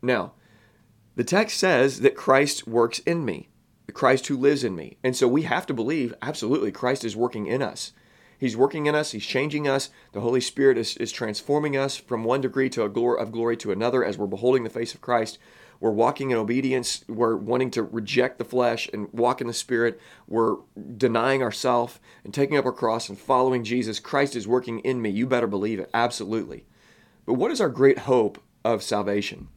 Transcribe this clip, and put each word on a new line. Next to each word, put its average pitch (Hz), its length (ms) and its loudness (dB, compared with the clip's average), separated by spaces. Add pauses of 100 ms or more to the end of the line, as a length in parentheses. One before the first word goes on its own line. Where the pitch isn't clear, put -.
Now, 120 320 -2 (800)
the 123 80 0
text - 360 0
says 139 420 4
that 135 140 6
Christ 139 520 2
works 117 320 2
in 170 240 -2
me, 92 260 -6 (360)
the - 60 -18
Christ 131 360 2
who 139 100 -2
lives 135 260 2
in 98 120 -2
me. 69 280 -12
And 127 120 0
so 131 120 4
we 139 160 2
have 170 240 -2
to 135 80 -4
believe, 123 480 -2
absolutely, 117 480 -2
Christ 127 340 -2
is 104 100 -6
working 113 300 -2
in 123 160 -2
us. - 300 -8 (480)
He's 117 180 -2
working 147 300 2
in 147 80 2
us. 151 160 0
He's 107 140 -8
changing 147 420 -2
us. 139 240 0 (200)
The 101 100 -8
Holy 123 200 2
Spirit 135 380 4
is, - 180 -4
is 113 140 -6
transforming 143 680 -2
us 135 200 -2
from 113 260 -6
one 127 180 2
degree 131 300 0
to 117 120 -2
a 104 60 0
glor-, 120 300 2
of 110 120 -4
glory 113 260 -2
to 120 140 -6
another 120 320 0
as 95 140 -2
we're 104 80 -4
beholding 117 380 2
the 110 80 -6
face 120 240 -6
of - 60 -20
Christ. 113 360 0 (420)
We're 113 120 2
walking 123 400 2
in 120 60 2
obedience. 123 720 -2
We're 113 260 0
wanting 123 360 -2
to 113 120 -2
reject 113 540 -2
the 117 80 -6
flesh 120 480 0
and 107 180 -8
walk 120 300 0
in 120 60 -4
the 120 60 -8
Spirit. 117 460 -2 (280)
We're 113 300 2 (400)
denying 127 460 2
ourselves 120 560 -2 (240)
and 101 100 -16
taking 139 240 0
up 135 80 2
our 127 60 0
cross 113 380 -2
and 98 80 -12
following 127 480 2
Jesus. 110 340 -2
Christ 139 360 -2
is 104 120 -6
working 120 320 0
in 127 220 0
me. 110 80 -2
You 107 180 0
better 123 200 2
believe 101 320 -2
it. - 140 -8
Absolutely. 110 720 -2 (600)
But 113 80 2
what 165 180 0
is 277 80 -4
our 185 100 4
great 131 300 6
hope 120 420 2 (220)
of 113 180 0
salvation? 101 760 -4